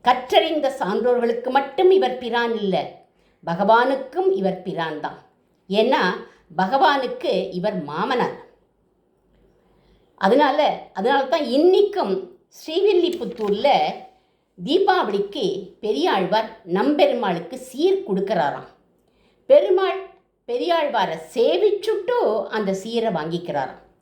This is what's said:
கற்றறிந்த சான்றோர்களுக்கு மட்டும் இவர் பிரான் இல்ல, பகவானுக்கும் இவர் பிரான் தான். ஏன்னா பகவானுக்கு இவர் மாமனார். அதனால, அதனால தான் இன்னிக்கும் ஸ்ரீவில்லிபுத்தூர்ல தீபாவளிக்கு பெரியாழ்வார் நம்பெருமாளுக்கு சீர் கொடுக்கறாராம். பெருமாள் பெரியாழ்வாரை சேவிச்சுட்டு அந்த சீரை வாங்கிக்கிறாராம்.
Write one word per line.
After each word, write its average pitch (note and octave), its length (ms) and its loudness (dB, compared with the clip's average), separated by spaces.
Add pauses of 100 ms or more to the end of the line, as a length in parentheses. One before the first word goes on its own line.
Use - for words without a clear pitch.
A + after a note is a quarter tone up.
கற்றறிந்த D4 760 0
சான்றோர்களுக்கு A#3 680 0
மட்டும் C#4+ 420 2
இவர் - 260 4
பிரான் A#3 400 -2
இல்ல, F#3 460 -4 (420)
பகவானுக்கும் A#3+ 840 2
இவர் F#3 300 -2
பிரான் D#3+ 380 -6
தான். - 240 -10 (460)
ஏன்னா A#3 300 2 (580)
பகவானுக்கு B3+ 960 0
இவர் F3+ 320 -4
மாமனார். F#3+ 640 -4 (1700)
அதனால, C4+ 760 2
அதனால C4 300 0
தான் E4 200 -2
இன்னிக்கும் D#4 840 2 (200)
ஸ்ரீவில்லிபுத்தூர்ல C4 1300 0 (880)
தீபாவளிக்கு G#3 1120 -2
பெரியாழ்வார் A3 840 -2
நம்பெருமாளுக்கு G#3+ 960 0
சீர் F#4+ 500 -2
கொடுக்கறாராம். F3+ 600 -2 (800)
பெருமாள் F#4 640 2 (380)
பெரியாழ்வாரை B3 680 -2 (160)
சேவிச்சுட்டு F#4 1120 0
அந்த G3+ 280 -4
சீரை A3+ 400 -2
வாங்கிக்கிறாராம். D#3 680 -6 (180)